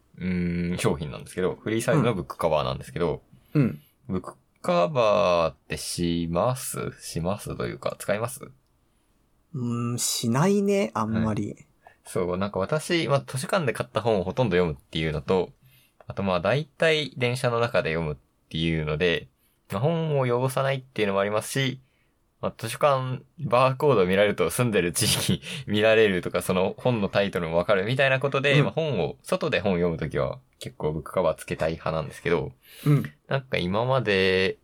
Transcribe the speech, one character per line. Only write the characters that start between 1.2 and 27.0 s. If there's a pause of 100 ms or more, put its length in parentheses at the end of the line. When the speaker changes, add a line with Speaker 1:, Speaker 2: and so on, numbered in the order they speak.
Speaker 1:
で
す
け
ど、
フ
リ
ー
サ
イ
ズ
の
ブ
ッ
ク
カ
バ
ー
な
ん
で
す
け
ど、 (320)
Speaker 2:
う
ん。
う
ん。 (280)
Speaker 1:
ブ
ッ
ク (240)
カ
バ
ー
っ (120)
て
し
ま
す？
し
ま
す
と
い
う
か、
使
い
ま
す？ (1040)
Speaker 2:
う
ー
ん、
し
な
い
ね、
あ
ん
ま
り。
Speaker 1:
は
い。 (380)
そ
う、
な
ん
か
私、
ま
あ、
図
書
館
で
買
っ
た
本
を
ほ
と
ん
ど
読
む
っ
て
い
う
の
と、 (540)
あ
と
ま
あ、
大
体
電
車
の
中
で
読
む
っ (320)
て
い
う
の
で、 (420)
ま
あ、
本
を
汚
さ
な
い
っ
て
い
う
の
も
あ
り
ま
す
し、 (600)
ま
あ、
図
書
館、 (160)
バ
ー
コ
ー
ド
見
ら
れ
る
と
住
ん
で
る
地
域 (120)
<laughs>
見
ら
れ
る
と
か、
そ
の
本